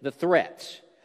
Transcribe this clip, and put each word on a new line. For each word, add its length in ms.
the 100
threat. 680